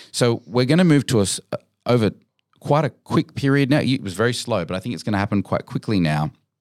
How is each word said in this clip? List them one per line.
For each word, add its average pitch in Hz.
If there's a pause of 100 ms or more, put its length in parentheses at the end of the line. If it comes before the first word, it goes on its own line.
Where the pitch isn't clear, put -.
(120)
So 120
we're 123
gonna 165
move 147
to 117
us, 98 (100)
uh, - (300)
over 113 (480)
quite 147
a 127
quick -
period 139
now. 147
It -
was 92
very 113
slow, 110
but 90
I -
think 113
it's 80
gonna 104
happen 101
quite -
quickly -
now, 78 (300)